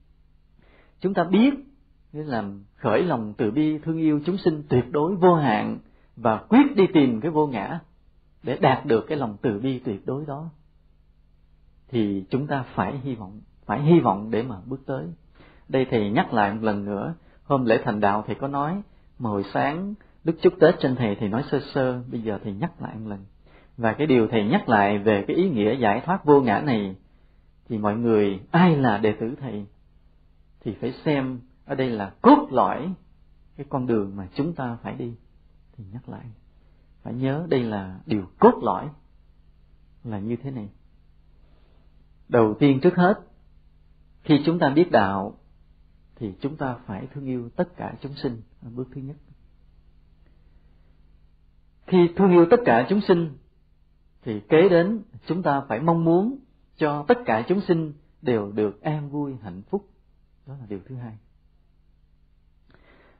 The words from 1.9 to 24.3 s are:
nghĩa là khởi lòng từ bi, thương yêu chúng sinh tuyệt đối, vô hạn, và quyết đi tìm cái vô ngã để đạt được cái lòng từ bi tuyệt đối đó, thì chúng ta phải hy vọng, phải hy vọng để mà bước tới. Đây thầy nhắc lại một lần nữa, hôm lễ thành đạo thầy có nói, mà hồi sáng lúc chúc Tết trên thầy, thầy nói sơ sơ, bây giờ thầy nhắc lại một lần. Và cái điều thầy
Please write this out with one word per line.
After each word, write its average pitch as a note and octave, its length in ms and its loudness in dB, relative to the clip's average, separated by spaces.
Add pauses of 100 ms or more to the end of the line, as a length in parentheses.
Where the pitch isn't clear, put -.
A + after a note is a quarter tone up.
nghĩa D3+ 120 -12
là A2+ 260 -6 (240)
khởi A#2 280 2
lòng A#2 360 -4
từ A2 120 0
bi, D#3 280 0
thương D#3+ 200 -6
yêu D3+ 280 2
chúng F#3 120 -2
sinh D#3 300 0
tuyệt B2 220 2
đối, D#3 260 0
vô F3+ 180 6
hạn, A2 440 0 (380)
và A2+ 200 0 (120)
quyết B3 280 6
đi F#3+ 80 6 (100)
tìm B2+ 260 4
cái D3+ 100 -4
vô D3+ 160 0
ngã B2 340 -6 (640)
để B2+ 180 -4
đạt C3 260 2
được A#2 220 2
cái D#3 100 -4
lòng A2+ 240 -8
từ G#2 180 -2
bi C3 180 -4
tuyệt A#2 280 -10
đối C#3+ 200 -8
đó, D3+ 240 -12 (1400)
thì G2+ 420 -2
chúng C#3 160 -2
ta C#3 180 -4 (100)
phải A2+ 240 -4
hy C3 160 -8
vọng, G#2+ 260 -14 (240)
phải A#2 180 -4
hy E3 180 8
vọng A2 300 0
để A2 120 0
mà A#2 240 -10
bước C3 200 -10
tới. C#3+ 200 -8 (640)
Đây C3 220 0
thầy G#2 200 0
nhắc E3 220 -2
lại G#2 220 2
một A2 80 -8
lần G#2 220 -2
nữa, G#2 300 -6 (300)
hôm C3+ 200 0
lễ A#2 200 2
thành G#2+ 160 -2
đạo G#2 260 2
thầy A2 80 -6
có C3+ 140 -6
nói, D3 340 -4 (360)
mà A#2 120 -4
hồi G2+ 140 -2 (100)
sáng D#3+ 400 -4 (300)
lúc E3 180 -2
chúc F3+ 180 6
Tết E3 200 8
trên C3 160 0
thầy, A2 200 -2
thầy G#2+ 120 -4
nói A#2 220 -2
sơ C#3 100 0 (140)
sơ, B2+ 360 -2
bây A#2 120 -8
giờ G#2+ 220 -4
thầy G2+ 100 -8
nhắc B2+ 280 -8
lại - 140 -10
một A2 120 -12
lần. G2+ 160 -12 (520)
Và A#2 160 0
cái C#3+ 140 -2
điều B2 220 4
thầy A2 160 0